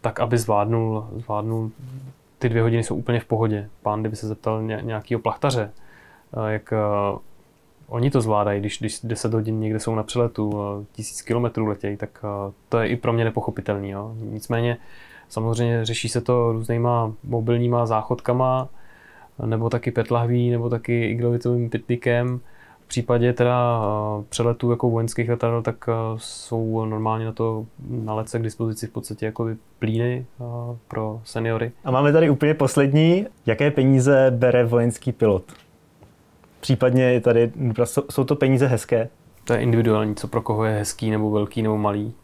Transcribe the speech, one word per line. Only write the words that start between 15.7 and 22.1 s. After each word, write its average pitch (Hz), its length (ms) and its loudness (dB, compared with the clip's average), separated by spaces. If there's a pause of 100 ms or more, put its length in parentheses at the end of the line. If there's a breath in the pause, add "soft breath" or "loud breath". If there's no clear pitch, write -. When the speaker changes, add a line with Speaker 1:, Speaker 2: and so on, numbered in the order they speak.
Speaker 1:
řeší 113 240 -6
se 120 120 -2
to 120 320 2
různýma 117 600 0 (120)
mobilníma 120 640 0
záchodkama, 127 840 0 (760 soft breath)
nebo 113 240 0
taky 120 200 -2
petlahví, 120 600 0
nebo 120 200 -2
taky 117 400 0
iglovitovým 120 600 0
pytlikem. 120 680 0 (440 soft breath)